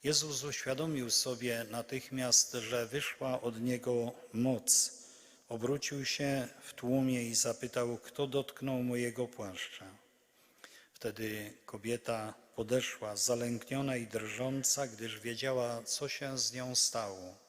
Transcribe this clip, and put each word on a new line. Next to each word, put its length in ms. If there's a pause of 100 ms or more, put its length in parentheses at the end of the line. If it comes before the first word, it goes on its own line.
Jezus 400
uświadomił 680
sobie 600
natychmiast, 800
że 340
wyszła 540
od 200
Niego 520 (200)
moc. 680 (500)
Obrócił 560
się 440 (140)
w 120
tłumie 480
i 120
zapytał: 640
„Kto 280
dotknął 560
mojego 460
płaszcza?” 580 (1040)
Wtedy 600 (140)
kobieta 680 (220)
podeszła, 600
zalękniona 800
i 100
drżąca, 800
gdyż 340
wiedziała, 640
co 260
się 300
z 140
nią 220
stało. 600 (140)